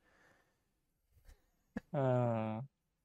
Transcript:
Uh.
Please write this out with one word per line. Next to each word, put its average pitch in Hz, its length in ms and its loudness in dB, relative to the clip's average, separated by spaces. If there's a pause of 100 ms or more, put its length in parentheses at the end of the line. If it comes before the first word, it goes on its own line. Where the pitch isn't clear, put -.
(1900)
Uh. 120 680 0 (440)